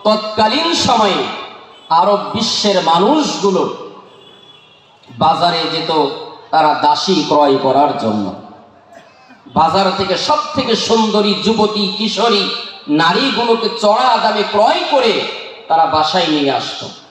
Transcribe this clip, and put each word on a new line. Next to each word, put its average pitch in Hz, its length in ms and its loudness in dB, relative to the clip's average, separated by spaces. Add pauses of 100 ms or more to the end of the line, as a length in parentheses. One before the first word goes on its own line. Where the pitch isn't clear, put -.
তৎকালীন 220 680 0
সময়ে 202 500 0 (640)
আরব 190 320 4 (120)
বিশ্বের 202 500 0
মানুষগুলো 185 1080 0 (1300)
বাজারে 170 400 2 (140)
যেত 156 340 -2 (440)
তারা 156 320 2
দাসী 147 460 2
ক্রয় 147 280 4
করার 135 420 2
জন্য। 104 360 -4 (1120)
বাজার 165 500 0
থেকে 190 200 -2
সব 302 220 0 (160)
থেকে 233 220 0
সুন্দরী 208 580 0 (100)
যুবতী, 208 540 0
কিশোরী 208 500 0 (400)
নারীগুলোকে 220 800 0 (120)
চড়া 226 420 2
দামে 214 200 0 (100)
ক্রয় 240 280 2 (100)
করে 240 300 2 (480)
তারা 160 180 2
বাসায় 156 400 0
নিয়ে 143 240 0
আসতো। - 380 -6 (220)